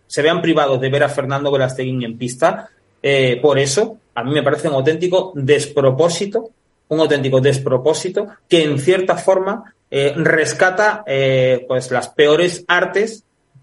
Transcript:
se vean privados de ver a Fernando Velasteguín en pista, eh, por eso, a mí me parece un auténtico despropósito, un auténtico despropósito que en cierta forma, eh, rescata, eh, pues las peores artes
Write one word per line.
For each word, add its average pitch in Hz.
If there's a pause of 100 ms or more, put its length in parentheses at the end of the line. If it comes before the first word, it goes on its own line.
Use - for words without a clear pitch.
se -
vean 170
privados 147
de 135
ver 143
a 139
Fernando 139
Velasteguín 131
en 113
pista, 156 (340)
eh, 131
por 143
eso, 208 (180)
a 120
mí 127
me 147
parece 147
un 147
auténtico 165
despropósito, 147 (380)
un 156
auténtico 135
despropósito 147 (200)
que 170
en 147
cierta 185
forma, 190 (160)
eh, 139
rescata, 170
eh, 131
pues 127
las 123
peores 156
artes 185 (380)